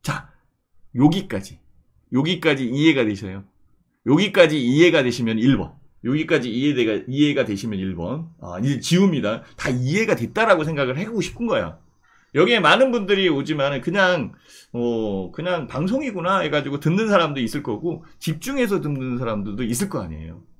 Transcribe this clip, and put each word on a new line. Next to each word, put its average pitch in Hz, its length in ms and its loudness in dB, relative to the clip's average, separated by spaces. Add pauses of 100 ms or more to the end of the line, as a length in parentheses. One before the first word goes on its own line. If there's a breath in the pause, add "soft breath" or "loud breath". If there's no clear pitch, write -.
자, - 300 -8 (600)
여기까지. 139 640 0 (520)
여기까지 139 560 0
이해가 139 360 4
되셔요? 98 400 -6 (640)
여기까지 165 540 4
이해가 151 420 4
되시면 117 360 -2
일 127 180 4
번. 92 160 -6 (320)
여기까지 147 460 0
이해가, 120 580 0
이해가 143 360 2
되시면 104 340 -4
일 92 160 -4
번. 127 340 -6 (120)
아, 87 220 -12
이제 131 180 -2
지웁니다. 156 600 0 (140 loud breath)
다 - 140 -4
이해가 156 460 0
됐다라고 180 480 0
생각을 143 340 -2
하고 214 220 -4
싶은 - 260 -6
거야. 107 320 -2 (560 soft breath)
여기에 214 260 4
많은 208 300 6
분들이 196 380 2
오지만은 139 520 0
그냥, 180 520 0 (400 loud breath)
어, 110 600 -2
그냥 165 340 -4
방송이구나 185 760 -2
해가지고 143 400 -2
듣는 190 280 0
사람도 160 320 4
있을 117 220 -2
거고 156 420 -6 (140 loud breath)
집중해서 202 600 -2
듣는 131 380 -4
사람들도 107 440 -4
있을 123 260 -2
거 143 120 -6
아니에요. 80 420 -12 (180)